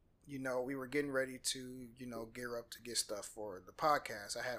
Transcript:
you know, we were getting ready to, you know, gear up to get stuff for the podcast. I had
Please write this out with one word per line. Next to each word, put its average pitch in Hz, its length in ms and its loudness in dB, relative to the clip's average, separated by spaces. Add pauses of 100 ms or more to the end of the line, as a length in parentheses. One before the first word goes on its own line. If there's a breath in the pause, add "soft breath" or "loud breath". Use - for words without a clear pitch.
(280)
you 139 100 -6
know, 131 240 2
we 135 140 2
were 131 120 -2
getting 143 240 4
ready 131 340 2
to, 127 420 -2 (100)
you 127 80 -8
know, 117 200 -4 (100)
gear 120 220 -4
up 117 140 -8
to - 120 -12
get 117 140 -2
stuff 101 280 0
for 98 400 -6
the 104 60 -16
podcast. 120 680 2
I 117 100 -2
had 123 120 -2